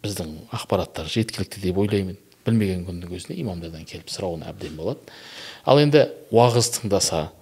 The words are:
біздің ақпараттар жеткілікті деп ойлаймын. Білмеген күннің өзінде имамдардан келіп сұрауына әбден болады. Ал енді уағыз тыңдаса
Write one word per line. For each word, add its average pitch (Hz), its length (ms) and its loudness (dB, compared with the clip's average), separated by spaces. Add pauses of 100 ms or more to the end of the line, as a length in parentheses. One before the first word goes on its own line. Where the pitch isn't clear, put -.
біздің 90 300 -8 (160)
ақпараттар 90 560 -4
жеткілікті 101 560 -4
деп 92 160 0
ойлаймын. 98 400 0 (220)
Білмеген 95 480 0
күннің 87 260 -10
өзінде 90 240 -10
имамдардан 85 480 -8
келіп - 240 -16
сұрауына 85 400 -6
әбден 82 300 -12
болады. 98 340 -8 (480)
Ал 139 160 6
енді 147 300 8 (260)
уағыз 117 400 6
тыңдаса 92 540 0 (140)